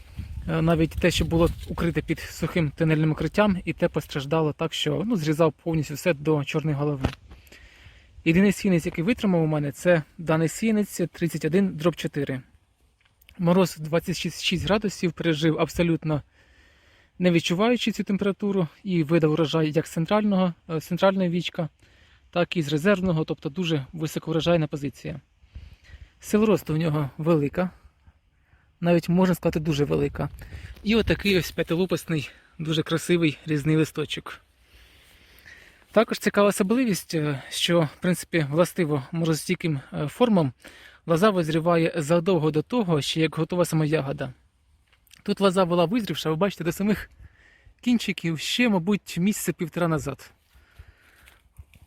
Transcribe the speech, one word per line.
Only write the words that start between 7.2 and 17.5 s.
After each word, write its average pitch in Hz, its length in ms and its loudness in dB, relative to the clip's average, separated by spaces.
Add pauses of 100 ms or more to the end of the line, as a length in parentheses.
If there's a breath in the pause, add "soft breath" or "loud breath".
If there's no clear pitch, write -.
Єдиний 185 280 6
сіянець, 180 340 0
який 170 180 -4
витримав 190 380 2
у 160 40 2
мене, 147 260 -2
це 175 300 2 (160)
даний 160 300 0
сіянець 214 520 -2 (120)
тридцять 160 320 -4
один 185 240 2
дроб 160 280 -2
чотири. 139 460 -6 (960)
Мороз 175 380 2
двадцять 156 640 -4
шість 175 220 -2
градусів 196 480 0
пережив 160 480 0
абсолютно 160 640 0 (960 soft breath)
не 180 120 4
відчуваючи 202 600 2